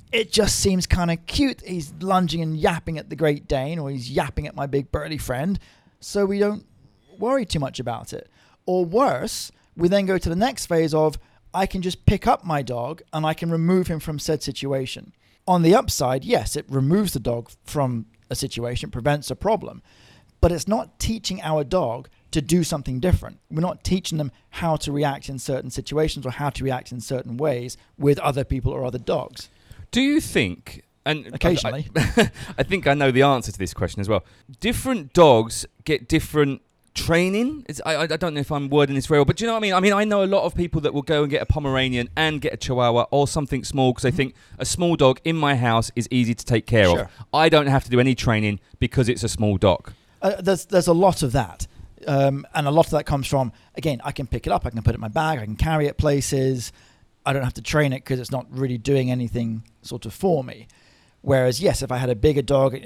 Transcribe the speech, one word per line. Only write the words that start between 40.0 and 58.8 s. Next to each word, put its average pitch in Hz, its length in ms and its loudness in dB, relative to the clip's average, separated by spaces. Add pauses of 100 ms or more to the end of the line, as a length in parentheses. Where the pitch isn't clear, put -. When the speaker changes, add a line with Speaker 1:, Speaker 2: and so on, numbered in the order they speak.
Speaker 2:
know 208 200 2
a - 20 2
lot 196 180 2
of 170 100 -4
people 175 280 -2
that 143 120 0
will 143 80 -2
go 151 200 2
and 147 80 0
get 143 120 0
a - 40 -6
Pomeranian 131 680 0
and 156 240 0
get 147 140 -2
a - 20 -6
Chihuahua 120 540 2
or 143 180 4
something 143 360 -4
small 131 280 2
'cause - 100 -8
they 135 80 4
Speaker 1:
Mm-hmm. 170 60 0
Speaker 2:
think, 135 180 -2 (240)
"A 131 60 -6
small 170 320 0
dog 131 280 6
in 165 120 0
my 143 200 2
house 113 400 2
is 117 140 -2
easy 120 240 2
to - 100 -10
take 117 220 0
care 110 200 4
Speaker 1:
Sure. 87 160 2
Speaker 2:
of. 95 60 -12 (240)
I 156 160 4
don't 151 180 6
have 135 180 2
to 117 60 -14
do 123 100 4
any 131 140 4
training 107 460 0 (180)
because 127 300 0
it's - 160 -2
a 113 40 -2
small 104 300 0
dog." - 340 2 (300)
Speaker 1:
Uh, 190 180 0
there's, 185 260 0
there's 180 220 2
a 170 60 6
lot 180 280 4
of 127 100 0
that. 110 340 -2 (400)
Um, 139 480 2
and 147 120 -2
a 139 40 0
lot 160 160 4
of - 60 -6
that 151 140 0
comes 139 200 -2
from, 131 260 -2 (240)
again, 139 280 -4
I 143 80 -6
can 139 140 -8
pick - 200 -6
it 170 60 -2
up, - 140 0
I 123 40 -6
can 113 120 -6
put - 80 2
it 113 60 0
in - 40 -12
my 113 80 -6
bag, 156 300 -2
I 107 60 -8
can 107 120 -8
carry 156 300 0
it - 100 -4
places. 135 760 0 (540)
I 139 60 0
don't 135 120 -2
have 120 100 -4
to 113 80 -14
train 147 320 2
it 131 100 -8
'cause 127 160 -2
it's 117 100 -12
not 131 200 -4
really 127 280 -4
doing 127 320 2